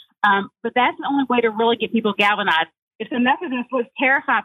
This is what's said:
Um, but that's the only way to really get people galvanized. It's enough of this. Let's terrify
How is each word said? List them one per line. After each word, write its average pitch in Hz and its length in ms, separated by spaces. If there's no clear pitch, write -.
Um, 196 240
but 233 100
that's 285 240
the 302 80
only 277 240
way 240 120
to 226 120
really 226 220
get - 160
people 214 260
galvanized. 202 560
It's - 140
enough 254 320
of 302 60
this. 247 200
Let's 240 300
terrify 269 440